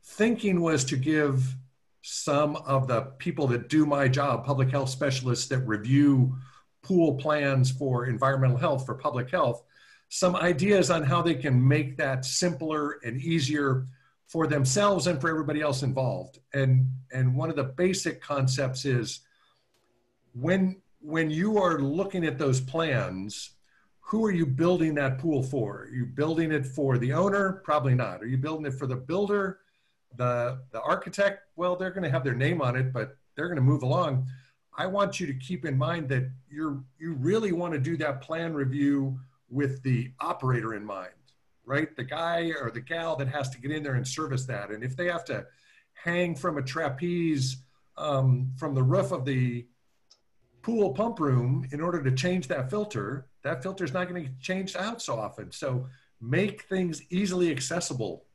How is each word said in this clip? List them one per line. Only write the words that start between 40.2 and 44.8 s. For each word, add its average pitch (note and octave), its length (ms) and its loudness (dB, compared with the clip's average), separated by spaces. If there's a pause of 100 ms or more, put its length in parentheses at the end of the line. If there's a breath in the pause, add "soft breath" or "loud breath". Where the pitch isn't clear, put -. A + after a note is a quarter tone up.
in G#2 100 -8
mind, F#2+ 280 -10 (540)
right? D3 300 -4
The B2+ 80 -8
guy E3 560 -2
or A#2+ 120 -6
the - 100 -10
gal E3 340 -4
that C#3 140 -4
has C#3 220 -4
to - 100 -16
get C#3 100 -6
in D#3 120 -4
there C3+ 120 -4
and - 120 -2
service C3+ 380 -4
that. G#2 260 -8
And G#2+ 120 -8